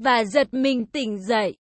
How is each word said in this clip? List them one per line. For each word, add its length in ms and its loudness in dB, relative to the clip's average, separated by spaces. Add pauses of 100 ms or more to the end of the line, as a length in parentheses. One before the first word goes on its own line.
và 200 4
giật 280 2
mình 340 0
tỉnh 380 -6
dậy. 380 0